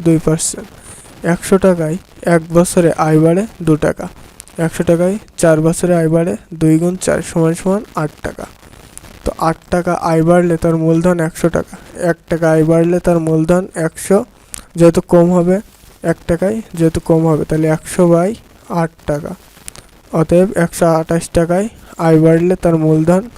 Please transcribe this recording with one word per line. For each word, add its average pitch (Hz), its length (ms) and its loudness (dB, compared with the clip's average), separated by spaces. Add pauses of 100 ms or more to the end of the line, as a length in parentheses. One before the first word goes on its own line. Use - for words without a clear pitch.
দুই 165 180 2
পার্সেন্ট। - 500 -4 (560)
একশো 180 340 -2
টাকায় 170 380 0 (300)
এক 170 160 2 (100)
বছরে 170 460 2
আয় 156 220 2
বাড়ে 170 220 2 (180)
দু 160 160 2
টাকা, 180 300 -4 (520)
একশো 165 260 -4
টাকায় 175 320 0 (200)
চার 160 240 2
বছরে 170 360 0
আয় 160 140 0
বাড়ে 170 220 0 (200)
দুই 160 260 2
গুণ 175 180 -2
চার 147 260 -2
সমান 165 320 -2
সমান 190 280 -4 (120)
আট 156 180 -6 (100)
টাকা। - 220 -12 (760)
তো - 80 -6 (100)
আট 165 180 -2 (120)
টাকা 175 220 -2 (100)
আয় 165 200 0
বাড়লে 175 340 2
তার 165 200 -2
মূলধন 165 440 0
একশো 165 280 -2
টাকা, - 260 -6 (280)
এক 170 240 -2
টাকা 165 240 -2
আয় 160 140 2
বাড়লে 165 360 2
তার 170 200 0
মূলধন 160 420 0 (140)
একশো, 175 420 -2 (560)
যেহেতু 170 340 4
কম 170 240 4
হবে 180 240 2 (460)
এক 165 240 -4
টাকায়, 185 300 -2 (180)
যেহেতু 165 260 0
কম 165 260 0
হবে, 156 180 0
তাহলে 156 240 -2
একশো 156 400 -2
বাই 170 220 2 (400)
আট 165 220 -4 (140)
টাকা। 151 260 -6 (800)
অতএব 175 440 2
একশো 170 340 -2
আঠাশ 160 420 -2
টাকায় 175 340 0 (320)
আয় 165 220 4
বাড়লে 165 360 4
তার 170 200 0
মূলধন 156 460 2 (160)